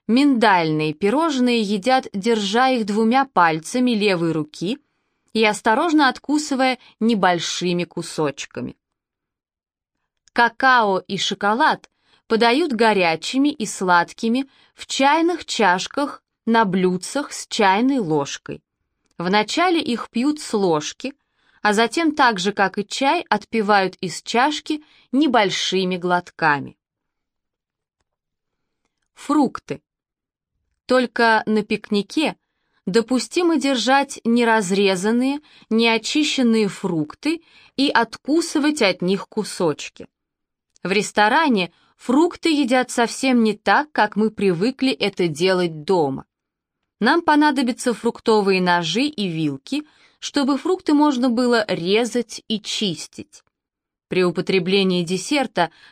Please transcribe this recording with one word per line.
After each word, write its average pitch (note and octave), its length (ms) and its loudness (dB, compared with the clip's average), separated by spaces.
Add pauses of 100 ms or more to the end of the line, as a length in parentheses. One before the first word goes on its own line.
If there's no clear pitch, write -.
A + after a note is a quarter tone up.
миндальные G3 880 2
пирожные B3 680 0
едят, A3 520 0
держа A3 560 0
их A#3+ 160 0
двумя A3 400 2
пальцами F3 680 0
левой F#3+ 400 2
руки D#3+ 480 -6 (540)
и A3 120 2
осторожно C4+ 600 2
откусывая C4 720 -2 (220)
небольшими F3+ 840 0
кусочками. D#3 960 -8 (1600)
Какао A#3 640 2
и F#3 180 -8
шоколад G#3+ 720 -2 (380)
подают A#3+ 460 2
горячими G#3 720 0
и A3+ 180 -4
сладкими F#3+ 840 0 (240)
в - 120 -20
чайных D#4+ 600 0
чашках G3 800 -2 (220)
на A3+ 200 4
блюдцах F#3 680 -2
с - 160 -14
чайной A3+ 520 2
ложкой. D3+ 640 -4 (560)
Вначале G#3+ 640 0
их - 280 -6
пьют D4 320 -2
с - 120 -8
ложки, G3 600 -2 (480)
а G#3 100 2
затем, A#3 420 0
так B3 240 2
же, F#3 140 -2
как G3 260 -2
и G3+ 80 -4
чай, C#4+ 440 -2
отпивают G3+ 720 0
из E3 200 -8
чашки D4+ 640 -2 (300)
небольшими G3+ 840 0
глотками. E3+ 840 -2 (2250)
Фрукты. - 680 -2 (1040)
Только A#3 600 0
на G#3+ 180 0
пикнике G#3+ 720 -4 (500)
допустимо B3+ 720 0
держать C4+ 680 -2
неразрезанные, A3+ 1120 0 (300)
неочищенные A3+ 960 0
фрукты F#3 760 -6 (360)
и C#4 120 0
откусывать D4+ 920 -2
от F#3 200 0
них F#3 280 -2
кусочки. - 800 -6 (800)
В F3+ 60 -4
ресторане G#3+ 840 0 (240)
фрукты E4 520 0
едят B3+ 420 0
совсем A#3+ 520 0
не G#3+ 120 2
так, A3+ 360 0
как G#3+ 240 0
мы G#3+ 140 0
привыкли G#3 640 0
это G3 360 -2
делать E3+ 560 -2
дома. D3 440 -2 (720)
Нам D4+ 240 2
понадобятся C#4+ 720 2
фруктовые G#3 640 0
ножи F3 440 0
и G#3 220 -6
вилки, D#3+ 600 -4 (320)
чтобы C#4 400 -2
фрукты F4+ 340 -2
можно C#4 380 2
было A#3+ 360 2
резать G#3+ 800 -2
и G#3+ 140 -4
чистить. - 840 -8 (680)
При F3+ 140 0
употреблении F#3 800 0
десерта F#3 680 -2 (200)